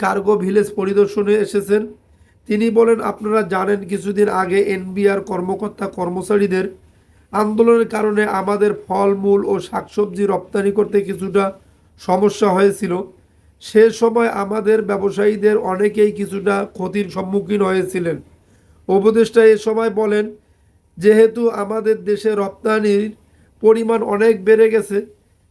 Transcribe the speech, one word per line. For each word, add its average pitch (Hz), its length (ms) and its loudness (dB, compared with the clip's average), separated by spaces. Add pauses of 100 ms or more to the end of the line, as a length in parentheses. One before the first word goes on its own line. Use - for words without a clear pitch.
কার্গো 196 320 0 (100)
ভিলেজ 202 240 0 (100)
পরিদর্শনে 202 560 0 (100)
এসেছেন। 202 380 -2 (680)
তিনি 214 180 0 (120)
বলেন, 226 200 4 (120)
আপনারা 214 300 -2 (140)
জানেন 196 260 -2 (100)
কিছুদিন 202 380 0 (140)
আগে 185 160 -2 (160)
এনবিআর 190 460 -2 (100)
কর্মকর্তা 196 560 -6 (120)
কর্মচারীদের 185 680 -2 (680)
আন্দোলনের 214 640 2
কারণে 214 280 0 (180)
আমাদের 202 320 0 (140)
ফলমূল 196 540 0 (120)
ও - 20 0 (140)
শাকসবজি 190 580 -4
রপ্তানি 196 520 -2
করতে 208 200 0 (100)
কিছুটা 190 360 -2 (560)
সমস্যা 202 560 0
হয়েছিল। 196 360 0 (680)
সে 220 200 4 (180)
সময় 233 300 2 (120)
আমাদের 208 360 0 (120)
ব্যবসায়ীদের 202 680 0 (160)
অনেকেই 208 460 2
কিছুটা 196 380 -4 (200)
ক্ষতির 185 380 -4
সম্মুখীন 196 540 -2
হয়েছিলেন। 185 480 -2 (720)
উপদেষ্টা 220 520 2 (120)
এ - 20 4 (120)
সময় 220 340 -2
বলেন, 214 240 0 (720)
যেহেতু 220 440 4 (200)
আমাদের 220 340 -2 (140)
দেশে 208 240 -2
রপ্তানির 208 680 0 (580)
পরিমাণ 220 380 2 (140)
অনেক 220 200 4 (120)
বেড়ে 220 280 6
গেছে, 202 240 -2 (520)